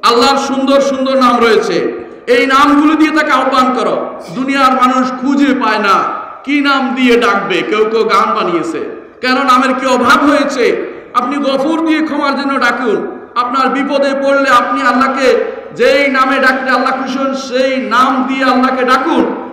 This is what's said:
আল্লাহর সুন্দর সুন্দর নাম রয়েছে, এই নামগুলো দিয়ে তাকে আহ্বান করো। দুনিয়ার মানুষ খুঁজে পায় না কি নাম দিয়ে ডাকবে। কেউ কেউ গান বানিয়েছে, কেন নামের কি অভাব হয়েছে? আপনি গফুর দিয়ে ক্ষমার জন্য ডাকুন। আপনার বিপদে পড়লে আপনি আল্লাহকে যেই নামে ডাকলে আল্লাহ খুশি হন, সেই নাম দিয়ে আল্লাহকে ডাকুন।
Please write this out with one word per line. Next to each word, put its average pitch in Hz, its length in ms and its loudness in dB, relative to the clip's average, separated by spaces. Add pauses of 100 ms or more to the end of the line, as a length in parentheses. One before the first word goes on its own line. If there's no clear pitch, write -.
আল্লাহর 247 340 2
সুন্দর 269 440 0
সুন্দর 262 360 -2
নাম 240 220 2
রয়েছে, 196 640 0 (220)
এই 247 180 2
নামগুলো 294 500 4
দিয়ে 302 160 2
তাকে 302 200 0
আহ্বান 262 440 0
করো। 180 400 -4 (200)
দুনিয়ার 269 380 0
মানুষ 254 380 0 (100)
খুঁজে 277 320 2
পায় 220 260 0
না 196 240 2 (400)
কি 285 180 0
নাম 269 340 0
দিয়ে 247 220 4
ডাকবে। 196 440 0
কেউ 214 240 0
কেউ 220 180 0
গান 214 320 0
বানিয়েছে, 170 760 -4 (120)
কেন 254 120 0
নামের 262 460 2
কি 262 60 -4
অভাব 262 440 2
হয়েছে? 269 680 0 (180)
আপনি 277 240 -2
গফুর 285 500 0
দিয়ে 311 140 2
ক্ষমার 277 400 -2
জন্য 277 180 -2
ডাকুন। 240 480 -2 (280)
আপনার 254 340 0
বিপদে 277 400 0 (140)
পড়লে 277 260 2
আপনি 262 320 2
আল্লাহকে 254 760 0 (200)
যেই 269 320 2
নামে 269 320 0
ডাকলে 262 300 0
আল্লাহ 254 220 0
খুশি 262 260 -4
হন, 269 160 -2
সেই 262 440 -2
নাম 254 500 0
দিয়ে 269 160 -2
আল্লাহকে 254 420 2
ডাকুন। 269 400 2 (280)